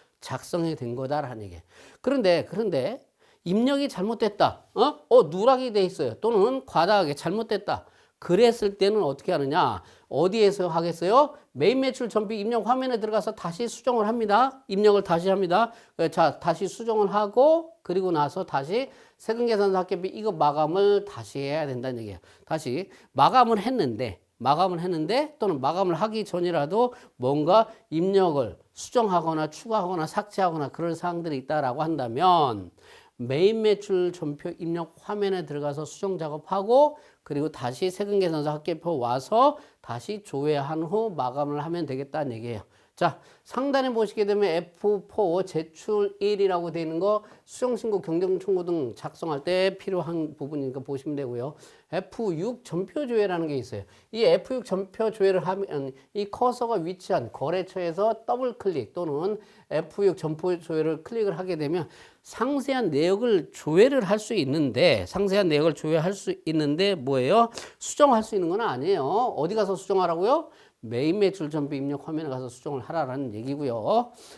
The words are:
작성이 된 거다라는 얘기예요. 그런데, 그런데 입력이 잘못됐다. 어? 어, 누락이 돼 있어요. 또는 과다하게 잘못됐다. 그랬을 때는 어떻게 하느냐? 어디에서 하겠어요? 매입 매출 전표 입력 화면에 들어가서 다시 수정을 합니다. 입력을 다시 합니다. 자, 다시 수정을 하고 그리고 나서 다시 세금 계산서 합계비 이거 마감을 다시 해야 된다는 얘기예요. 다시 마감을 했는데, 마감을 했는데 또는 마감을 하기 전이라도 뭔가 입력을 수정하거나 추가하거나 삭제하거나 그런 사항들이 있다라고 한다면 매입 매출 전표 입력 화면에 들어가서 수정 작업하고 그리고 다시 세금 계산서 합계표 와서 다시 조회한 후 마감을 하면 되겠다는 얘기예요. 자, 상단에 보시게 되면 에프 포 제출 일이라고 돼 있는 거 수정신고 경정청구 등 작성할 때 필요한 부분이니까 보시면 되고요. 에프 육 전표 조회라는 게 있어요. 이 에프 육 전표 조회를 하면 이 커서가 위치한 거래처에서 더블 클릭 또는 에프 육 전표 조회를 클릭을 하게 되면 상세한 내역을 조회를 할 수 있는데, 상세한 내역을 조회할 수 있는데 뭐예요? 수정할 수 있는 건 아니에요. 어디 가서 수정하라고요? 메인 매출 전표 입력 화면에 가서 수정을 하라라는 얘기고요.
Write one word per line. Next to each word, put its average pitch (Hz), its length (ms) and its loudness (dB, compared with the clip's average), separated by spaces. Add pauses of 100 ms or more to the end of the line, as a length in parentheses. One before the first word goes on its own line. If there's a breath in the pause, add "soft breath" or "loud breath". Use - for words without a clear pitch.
(200 loud breath)
작성이 165 560 -6
된 120 200 -8
거다라는 131 480 -6
얘기예요. 87 180 -16 (400 loud breath)
그런데, 190 480 2
그런데 165 500 -2 (440 soft breath)
입력이 262 440 2
잘못됐다. 202 760 0 (100)
어? 277 260 2 (100)
어, 247 140 10
누락이 233 500 2
돼 202 100 4
있어요. 156 320 -2
또는 233 500 2
과다하게 175 480 2
잘못됐다. 202 720 -4 (340 soft breath)
그랬을 208 580 4
때는 202 260 2
어떻게 139 280 -4
하느냐? 139 520 0 (260 soft breath)
어디에서 185 600 2
하겠어요? 175 680 2 (160 loud breath)
매입 190 260 2
매출 240 320 -2
전표 214 240 -2
입력 214 340 -2
화면에 254 320 0
들어가서 214 360 -2
다시 180 320 -6
수정을 226 400 0
합니다. 233 600 2
입력을 202 360 4
다시 180 260 0
합니다. 196 420 2 (400 loud breath)
자, 156 280 2
다시 170 280 -2
수정을 214 460 0
하고 262 600 4 (100)
그리고 180 280 -2
나서 156 340 0
다시 185 440 -4 (280 loud breath)
세금 233 280 -2
계산서 202 340 2
합계비 180 300 -4
이거 214 220 -4
마감을 165 760 2
다시 117 340 -10
해야 143 280 -2
된다는 123 320 -6
얘기예요. 101 200 -10 (260 soft breath)
다시 156 440 -4 (220 loud breath)
마감을 214 480 6
했는데, 131 600 -2 (160)
마감을 165 420 2
했는데 185 600 -2
또는 170 220 0
마감을 170 340 0
하기 214 300 -2
전이라도 175 680 0 (220 loud breath)
뭔가 151 540 2 (200 loud breath)
입력을 165 680 0 (160)
수정하거나 165 760 -2
추가하거나 185 560 -4
삭제하거나 165 640 -2
그런 165 240 -4
사항들이 170 440 -6
있다라고 135 440 -2
한다면 135 880 2 (440 loud breath)
매입 151 420 2
매출 196 560 0
전표 151 460 -8
입력 165 400 -6
화면에 196 460 -4
들어가서 147 400 -6
수정 190 340 -6
작업하고 196 800 2 (260 loud breath)
그리고 151 280 -4
다시 131 380 -4
세금 202 300 -2
계산서 156 320 0
합계표 156 480 -4
와서 170 580 2 (240 loud breath)
다시 196 420 -10
조회한 147 600 -2
후 208 340 -2
마감을 143 480 -2
하면 165 220 -4
되겠다는 139 460 -6
얘기예요. 110 280 -8 (340 soft breath)
자, 170 240 -2 (240 soft breath)
상단에 262 500 -2
보시게 220 320 0
되면 202 240 2
에프 185 580 -2
포 185 360 0
제출 196 760 -2
일이라고 190 520 2
돼 170 100 -4
있는 160 180 -4
거 208 240 2 (220 loud breath)
수정신고 233 560 -2
경정청구 180 640 0
등 156 300 -2
작성할 151 480 -6
때 185 340 0
필요한 165 580 -4
부분이니까 139 440 -6
보시면 139 360 -8
되고요. 131 380 -6 (380 loud breath)
에프 196 480 -4
육 233 260 -6
전표 196 400 -6
조회라는 190 440 0
게 143 60 -4
있어요. 104 280 -6 (280 soft breath)
이 220 120 -2
에프 254 320 4
육 240 100 -6
전표 196 460 -4
조회를 190 340 2
하면 165 460 -4 (240 loud breath)
이 202 100 -4
커서가 233 520 -2
위치한 170 540 -4
거래처에서 185 920 -2
더블 247 280 -2
클릭 151 400 -4
또는 175 460 -4 (300 loud breath)
에프 165 380 -2
육 190 100 0
전표 165 400 -4
조회를 156 460 -4
클릭을 202 340 -2
하게 180 180 -6
되면 151 320 -4 (360 loud breath)
상세한 262 640 -2
내역을 185 640 2
조회를 226 520 4
할 202 160 0
수 233 140 -8
있는데, 139 720 2
상세한 196 420 0
내역을 151 280 4
조회할 160 360 0
수 190 240 -6 (100)
있는데 160 500 0
뭐예요? 139 540 2 (300 loud breath)
수정할 247 440 4
수 220 120 -6
있는 175 140 0
건 196 100 0
아니에요. 160 460 0 (320)
어디 170 180 0
가서 196 220 0
수정하라고요? 190 720 2 (300 loud breath)
메인 135 400 -2
매출 185 300 0
전표 147 260 -4
입력 139 320 -6
화면에 156 220 -6
가서 127 200 -6
수정을 139 320 -8
하라라는 135 520 -6
얘기고요. 139 800 -2 (260 loud breath)